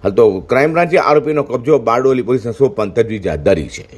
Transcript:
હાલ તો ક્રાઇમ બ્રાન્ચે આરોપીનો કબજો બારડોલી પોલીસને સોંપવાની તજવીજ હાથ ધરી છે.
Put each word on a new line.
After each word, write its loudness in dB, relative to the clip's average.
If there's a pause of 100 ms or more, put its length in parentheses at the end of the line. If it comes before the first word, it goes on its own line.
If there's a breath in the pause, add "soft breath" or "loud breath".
હાલ -2
તો 6 (220)
ક્રાઇમ 2
બ્રાન્ચે 2
આરોપીનો 0
કબજો 0
બારડોલી 0
પોલીસને -2
સોંપવાની -2
તજવીજ -2
હાથ -2
ધરી 0
છે. -18 (100)